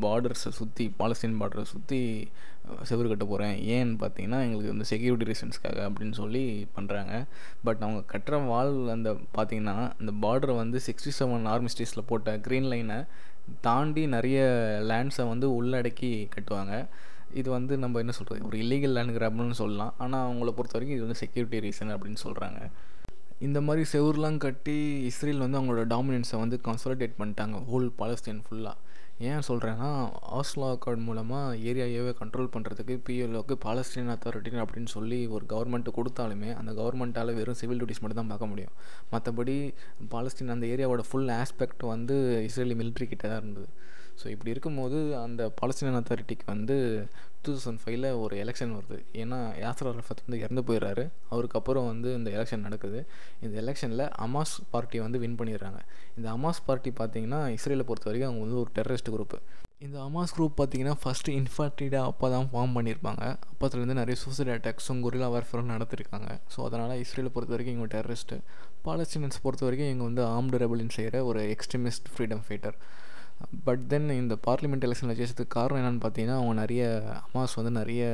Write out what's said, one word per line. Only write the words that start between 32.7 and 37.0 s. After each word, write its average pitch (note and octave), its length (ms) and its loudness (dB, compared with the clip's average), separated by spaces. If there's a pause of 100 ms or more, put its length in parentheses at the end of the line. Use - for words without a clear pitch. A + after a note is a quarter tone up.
பி B2 180 0
எல் A2+ 140 0
ஓக்கு B2 280 -2
Palestine B2 440 -2
Authority A#2 500 -2
அப்படின்னு A2+ 280 -2
சொல்லி A#2 400 -2
ஒரு G#2+ 220 -2
government A#2+ 400 -2
கொடுத்தாலுமே, A#2 680 -2
அந்த A2+ 180 -4
கவர்மெண்ட்டால A#2+ 600 -2